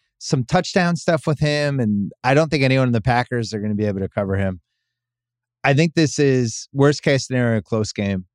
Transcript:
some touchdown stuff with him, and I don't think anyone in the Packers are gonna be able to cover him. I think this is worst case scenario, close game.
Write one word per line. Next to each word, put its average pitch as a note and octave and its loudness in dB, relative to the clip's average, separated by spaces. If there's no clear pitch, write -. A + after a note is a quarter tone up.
some C3 -2
touchdown F3 0
stuff D#3+ -2
with D#3 -2
him, D3 0
and G#2 -2
I C3 2
don't D#3 2
think D3 0
anyone C3 2
in B2 0
the A2 0
Packers A#2+ -2
are G#2+ -6
gonna G#2+ -4
be G#2 -2
able G2 -2
to F#2+ -4
cover G2 -4
him. F#2+ -2
I C#3 2
think D#3 2
this D#3 2
is C3 0
worst C#3 2
case C#3 0
scenario, A#2+ 0
close A2 -4
game. G2 -2